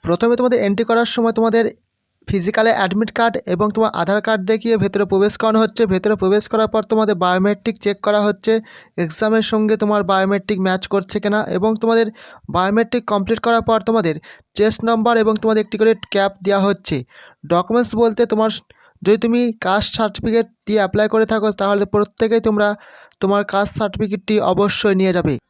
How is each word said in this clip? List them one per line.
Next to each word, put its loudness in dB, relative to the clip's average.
প্রথমে 0
তোমাদের 0
এন্ট্রি 0
করার 0
সময় 0
তোমাদের 2
ফিজিক্যালে 0
অ্যাডমিট -2
কার্ড 0
এবং -2
তোমার 0
আধার 0
কার্ড -2
দেখিয়ে 0
ভেতরে 0
প্রবেশ 2
করানো 2
হচ্ছে। -2
ভেতরে 0
প্রবেশ 0
করার 0
পর 0
তোমাদের 0
বায়োমেট্রিক 0
চেক -2
করা 2
হচ্ছে, -2
এক্সামের -2
সঙ্গে 0
তোমার 0
বায়োমেট্রিক 0
ম্যাচ -2
করছে -4
কিনা 0
এবং 0
তোমাদের 2
বায়োমেট্রিক 0
কমপ্লিট 0
করার 0
পর 4
তোমাদের 0
চেস্ট 0
নাম্বার 2
এবং 2
তোমাদের 2
একটি -8
করে 4
ক্যাপ 0
দেওয়া 2
হচ্ছে। -2
ডকুমেন্টস 0
বলতে 2
তোমার 0
স-, -6
যদি 4
তুমি 0
কাস্ট 0
সার্টিফিকেট -2
দিয়ে 2
অ্যাপ্লাই 0
করে 2
থাকো, -2
তাহলে 0
প্রত্যেকেই 0
তোমরা 2
তোমার 2
কাস্ট -2
সার্টিফিকেটটি -4
অবশ্যই 0
নিয়ে 2
যাবে। -2